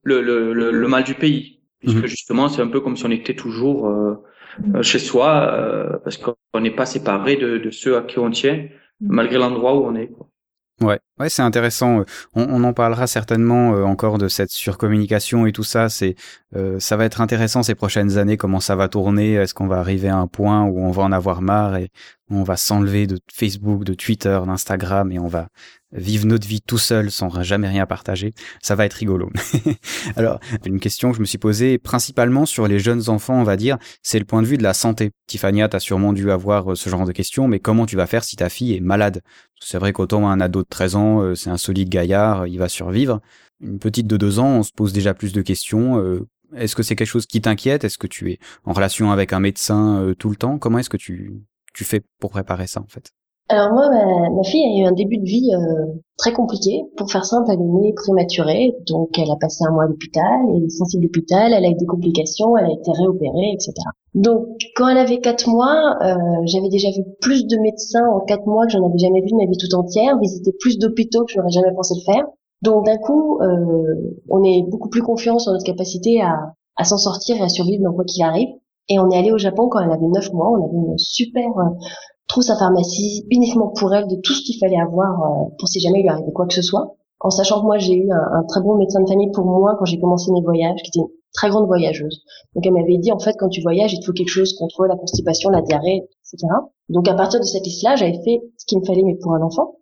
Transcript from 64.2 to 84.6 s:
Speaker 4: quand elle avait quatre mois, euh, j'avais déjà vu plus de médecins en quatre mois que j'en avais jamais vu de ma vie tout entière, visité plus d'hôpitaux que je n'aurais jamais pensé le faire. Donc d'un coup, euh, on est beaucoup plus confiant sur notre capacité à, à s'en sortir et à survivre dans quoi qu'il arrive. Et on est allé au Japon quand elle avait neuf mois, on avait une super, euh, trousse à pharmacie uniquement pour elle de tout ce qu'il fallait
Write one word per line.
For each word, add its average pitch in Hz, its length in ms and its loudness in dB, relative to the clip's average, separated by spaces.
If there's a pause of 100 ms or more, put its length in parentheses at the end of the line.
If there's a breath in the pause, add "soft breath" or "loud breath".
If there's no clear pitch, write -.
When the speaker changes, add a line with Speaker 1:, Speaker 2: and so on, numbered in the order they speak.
Speaker 4:
quand 247 100 4
elle 262 120 6
avait 247 200 2
quatre 240 300 0
mois, 277 520 4
euh, 185 140 2 (300)
j'avais 190 240 0
déjà 196 220 2
vu 190 120 -4 (160)
plus 254 260 2
de 226 120 0
médecins 214 560 0
en 190 80 2
quatre 202 240 -2
mois 220 220 4
que 226 40 0
j'en 185 160 4
avais 175 120 2
jamais 185 200 4
vu 202 120 0
de 226 40 2
ma 202 100 4
vie 180 120 0
tout 180 180 -2
entière, 214 440 2
visité 190 420 0
plus 240 180 2
d'hôpitaux 226 460 0
que - 80 -14
je 202 40 0
n'aurais 175 140 0
jamais 185 240 4
pensé 180 200 -2
le 180 180 0
faire. 285 100 2 (380)
Donc 208 240 4
d'un 220 120 4
coup, 302 440 2
euh, 165 540 2 (340)
on 196 160 4
est 180 240 4
beaucoup 220 200 -6
plus 233 120 0
confiant 233 380 0
sur 208 120 -2
notre 185 140 -2
capacité 185 560 0
à, 160 320 -2 (240)
à 170 80 0
s'en 196 120 2
sortir 190 380 -2
et 202 60 -2
à 175 80 0
survivre 190 340 0
dans 175 100 0
quoi 180 120 -2
qu'il 175 180 -2
arrive. 175 240 2 (400)
Et 196 100 2
on 190 120 4
est 180 80 4
allé 208 160 4
au 220 40 2
Japon 196 320 2
quand 226 120 0
elle 170 100 0
avait 160 160 0
neuf 196 240 0
mois, 180 200 0
on 208 140 2
avait 165 260 -2
une 165 60 -4
super, 240 600 -2
euh, 180 60 2 (640 loud breath)
trousse 233 220 0
à 214 80 4
pharmacie 196 720 0
uniquement 240 380 4 (100)
pour 196 160 2
elle 202 140 2
de 185 160 -2
tout 277 100 -2
ce - 100 -4
qu'il - 140 -6
fallait 180 220 2